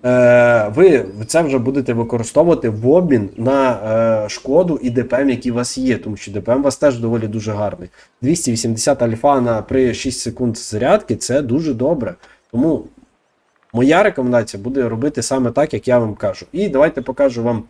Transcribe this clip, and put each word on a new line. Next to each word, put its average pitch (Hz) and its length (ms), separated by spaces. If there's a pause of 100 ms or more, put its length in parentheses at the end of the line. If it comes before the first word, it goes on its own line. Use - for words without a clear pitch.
Е, 120 680
ви 151 300 (220)
це 165 140
вже 135 160
будете 127 360
використовувати 120 760
в 110 200
обмін 139 480
на, 131 340 (540)
е, 104 40
шкоду 156 520
і 127 80
Д 120 140
П 120 180
М, 139 80
які 123 220
у 117 40
вас 120 220
є, 127 200
тому 101 200
що - 140
Д 101 100
П 101 100
М 131 80
у 143 40
вас 135 140
теж 135 220
доволі 113 280
дуже 107 240
гарний. 92 380 (320)
Двісті 139 300
вісімдесят 113 500
альфа 123 400
на, 117 200
при 127 320
шість 123 260
секунд 117 380
зарядки — 127 580
це 135 260
дуже 143 320
добре. 120 420 (360)
Тому 135 320 (920)
моя 170 300
рекомендація 117 600
буде 123 260
робити 123 320
саме 131 300
так, 147 220
як 107 140
я 123 120
вам 107 160
кажу. - 360
І 190 180
давайте 139 320
покажу 123 420
вам 117 260